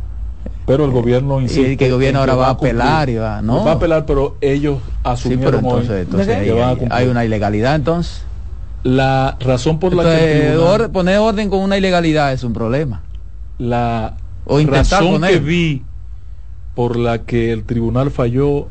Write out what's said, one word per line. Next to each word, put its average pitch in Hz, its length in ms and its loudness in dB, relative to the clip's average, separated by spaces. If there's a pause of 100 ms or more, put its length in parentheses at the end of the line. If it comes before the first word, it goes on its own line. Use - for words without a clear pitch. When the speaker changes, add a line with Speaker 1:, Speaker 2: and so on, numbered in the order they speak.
(640)
Speaker 1:
pero 139 200 4
el 135 60 2
gobierno 127 480 2
Speaker 2:
Y 131 40 0
Speaker 1:
insiste 131 340 0
Speaker 2:
que 139 80 2
el 127 80 4
gobierno 135 280 2
Speaker 1:
en 135 40 2
que 131 60 2
Speaker 2:
ahora 127 40 2
Speaker 1:
va 127 60 2
Speaker 2:
va 127 60 2
a 135 40 2
Speaker 1:
a 127 60 -2
cumplir. 117 240 0
Speaker 2:
apelar 147 280 2
y 117 60 -2
va, 110 260 -4
¿no? 123 220 0
Speaker 1:
Va 156 80 2
a 160 40 2
apelar, 160 300 2
pero 143 360 0
ellos 143 420 0
Speaker 2:
Sí, - 80 -8 (120)
Speaker 1:
asumieron 127 420 0
Speaker 2:
pero 135 140 2
entonces, 123 320 0
Speaker 1:
hoy 95 100 -2
Speaker 2:
entonces 185 260 0
Speaker 3:
¿De - 60 2
qué? 95 60 -2
Speaker 2:
ahí 101 80 -2
Speaker 1:
que 117 60 2
van 117 100 2
a 127 80 2
Speaker 2:
hay, 127 60 0
Speaker 1:
cumplir. 120 160 -2
Speaker 2:
hay 127 140 2
una 120 180 0
ilegalidad, 107 500 0
entonces. 165 480 -2 (600)
Speaker 1:
La 135 560 2
razón 131 400 0
por 180 140 0
la 175 100 2
que 170 60 4
el 160 60 4
Speaker 2:
Entonces, 156 360 4
Speaker 1:
tribunal 170 300 4
Speaker 2:
or-, 208 100 -2
poner 185 280 2
orden 214 300 2
con 190 100 0
una 196 180 0
ilegalidad 165 560 2
es 123 100 -4
un 117 100 -2
problema. 113 480 -2 (580)
Speaker 1:
La 120 560 -2 (300)
Speaker 2:
O 139 140 2
intentar 151 420 4
Speaker 1:
razón 165 120 2
Speaker 2:
poner. 160 200 2
Speaker 1:
que 170 60 4
vi 156 440 0 (920)
por 120 220 0
la 117 260 0
que 117 300 0
el 110 100 -4
tribunal 120 480 0
falló, 139 600 0